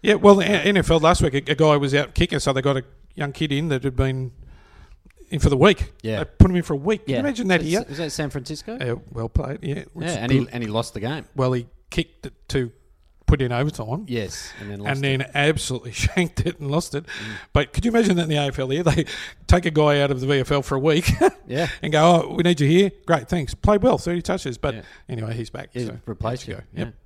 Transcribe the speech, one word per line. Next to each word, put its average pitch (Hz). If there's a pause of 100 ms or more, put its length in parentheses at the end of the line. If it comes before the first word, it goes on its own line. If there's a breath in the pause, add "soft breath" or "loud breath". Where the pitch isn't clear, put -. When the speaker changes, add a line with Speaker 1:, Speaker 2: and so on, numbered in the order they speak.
Speaker 1:
Yeah, 208
well, 202
the 196
N-, 185
N 202
F 165
L 165
last 160
week, 143
a, 139
a 147
guy 151
was 139
out 139
kicking, 170
so 139
they 131
got 139
a 131 (320)
young 139
kid 151
in 151
that 131
had 135
been 131 (960 soft breath)
in 156
for 147
the 139
week. 180 (100)
Speaker 2:
Yeah. 110
Speaker 1:
They -
put -
him 180
in 170
for 165
a 143
week. 208
Can 135
Speaker 3:
Yeah. -
Speaker 1:
you 277
imagine 240
that 180
Speaker 2:
Is 151
Speaker 1:
here? 185
Speaker 2:
that, 240
is 143
that 156
San 147
Francisco? 151
Speaker 1:
Yeah, 120 (160)
well 113
played, 135
yeah. - (100)
Which 165
Speaker 2:
Yeah, 175
Speaker 1:
is 147
Speaker 2:
and 120
he, 135
Speaker 1:
good. 123
Speaker 2:
and 120
he 107
lost 113
the 113
game. 131 (100)
Speaker 1:
Well, 127
he 120 (220)
kicked -
it 135 (160)
to 123 (560)
put 139
in 123
overtime. 131
Speaker 2:
Yes, 107
and 101
then 101
lost 117
Speaker 1:
And 139
Speaker 2:
it. 135
Speaker 1:
then 123
absolutely 143
<laughs> -
shanked -
it 170
and 143
lost 147
it. 151
Speaker 2:
Mm. - (440 loud breath)
Speaker 1:
But 147
could 165
you 233
imagine 214
that 170
in 156
the 151
A 143
F 139
L 131
here? 151
They 165 (420 loud breath)
take 180
a 165
guy 147
out 143
of 127
the 135
V 139
F 127
L 143
for -
a 135
week 156 (200)
<laughs> -
Speaker 2:
Yeah. 139 (140)
Speaker 1:
and 151
go, 156 (260)
"Oh, -
we 175
need 170
you 143
here." 185 (140)
Great, 165
thanks. 170
Played 202
well, 156
thirty 175
touches. 175
But 139
Speaker 2:
Yeah. 107 (260 loud breath)
Speaker 1:
anyway, 113
he's 117
back, -
Speaker 2:
He's 123
Speaker 1:
so 120
Speaker 2:
replaced 117
Speaker 1:
there 120 (180)
you 160
Speaker 2:
you. 170
Speaker 1:
go. -
Speaker 2:
Yeah. -
Speaker 1:
Yep. 113 (100)